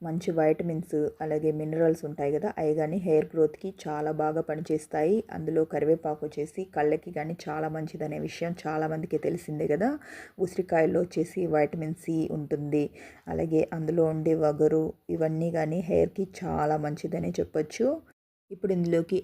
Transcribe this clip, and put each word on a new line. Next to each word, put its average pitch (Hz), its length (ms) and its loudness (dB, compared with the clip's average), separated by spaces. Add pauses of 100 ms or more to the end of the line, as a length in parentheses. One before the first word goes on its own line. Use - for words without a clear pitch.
మంచి 170 280 -4
విటమిన్స్ 160 640 2 (240)
అలాగే 156 300 0
మినరల్స్ 160 540 2
ఉంటాయి 147 280 -2
కదా, 151 240 0
అవి 156 180 2
కానీ 156 220 0
హెయిర్ 160 280 4
గ్రోత్‌కి 160 560 0
చాలా 151 300 -4
బాగా 156 300 0
పనిచేస్తాయి. 156 880 0
అందులో 160 340 0
కరివేపాకు 156 600 0
వచ్చేసి 156 380 -6 (120)
కళ్ళకి 151 360 0
కానీ 156 300 -6
చాలా 156 280 -4
మంచిదనే 156 500 -6
విషయం 165 440 -6
చాలామందికి 156 540 -2
తెలిసిందే 156 500 -4
కదా. 180 240 2 (480)
ఉసిరికాయల్లో 180 640 2
వచ్చేసి 175 440 -2
విటమిన్ 151 280 2 (220)
సి 160 360 -2
ఉంటుంది, 147 520 -2 (440)
అలాగే 160 340 0 (120)
అందులో 165 320 2
ఉండే 160 300 2
వగరు 151 480 4 (260)
ఇవన్నీ 160 420 0
కానీ 165 280 -2
హెయిర్‌కి 175 460 2 (100)
చాలా 156 420 0
మంచిదనే 160 640 -4
చెప్పొచ్చు. 160 480 0 (640)
ఇప్పుడు 196 220 -2
ఇందులోకి 170 500 2